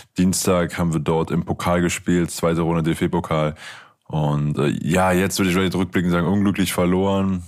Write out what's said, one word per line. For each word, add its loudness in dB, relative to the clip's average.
Dienstag 2
haben 0
wir 0
dort 0
im 0
Pokal -2
gespielt, 0
zweite -2
Runde 0
D-F-B-Pokal. -2
Und, -2
äh, 2
ja, 2
jetzt 0
würde 2
ich 2
vielleicht 0
rückblickend 0
sagen, 2
unglücklich 0
verloren. 2